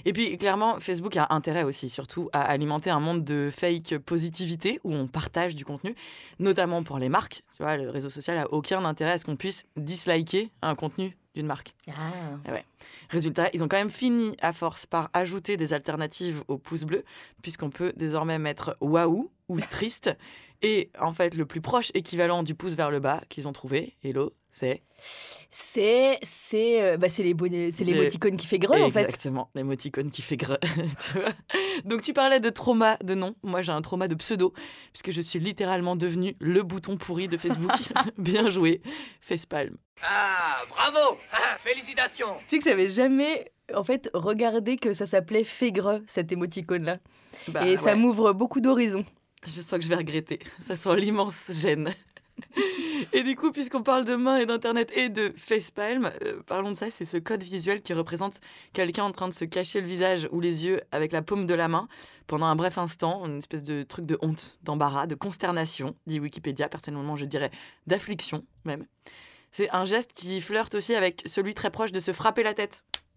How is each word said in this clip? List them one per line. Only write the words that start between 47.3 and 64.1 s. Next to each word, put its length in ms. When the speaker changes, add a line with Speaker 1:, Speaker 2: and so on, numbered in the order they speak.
Speaker 1:
Bah, 180
Speaker 2:
Et 100
ça 140
Speaker 1:
ouais. 40
Speaker 2:
m'ouvre 380
beaucoup 260
d'horizons. 460
Speaker 1:
Je 140
sens 180
que 20
je 60
vais 80
regretter. 440
Ça 160
sent 220
l'immense 540
gêne. 420
Et 100
du 120
coup, 160
puisqu'on 320
parle 220
de 100
main 220
et 80
d'Internet 500
et 140
de 280
facepalm, 720
euh, 220
parlons 260
de 60
ça, 140
c'est 140
ce 120
code 240
visuel 400
qui 120
représente 480
quelqu'un 320
en 60
train 160
de 60
se 120
cacher 340
le 80
visage 440
ou 100
les 240
yeux 160
avec 200
la 100
paume 240
de 80
la 140
main 200
pendant 200
un 80
bref 220
instant, 480
une 120
espèce 260
de 200
truc 220
de 160